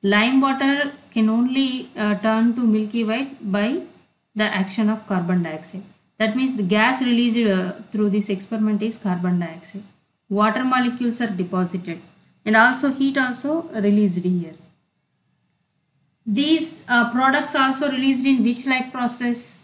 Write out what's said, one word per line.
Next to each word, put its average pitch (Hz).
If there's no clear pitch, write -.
Lime 220
water 277
can 220
only, 254
uh, 208
turn 220
to 247
milky 214
white 226
by 226
the 214
action 202
of 220
carbon 180
dioxide. 160
That 220
means 262
the 208
gas 220
released, 240
uh, 190
through 208
this 202
experiment 214
is 220
carbon 180
dioxide. 170
Water 214
molecules 247
are 226
deposited 180
and 220
also 262
heat 269
also 277
released 202
here. 175
These, 294
uh, 233
products 262
also 269
released 262
in 262
which 240
life 254
process? 240